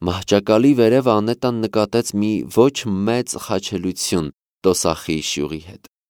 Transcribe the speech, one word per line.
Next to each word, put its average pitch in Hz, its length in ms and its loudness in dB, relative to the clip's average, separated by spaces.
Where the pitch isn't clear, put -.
մահճակալի 101 680 2
վերևը 123 400 4
Անետան 117 460 0
նկատեց 107 540 0
մի 104 200 0
ոչ 135 280 4
մեծ 117 380 -2
խաչելություն 92 920 -4
տոսախի 85 560 0
շյուղի 73 400 -6
հետ։ - 300 -20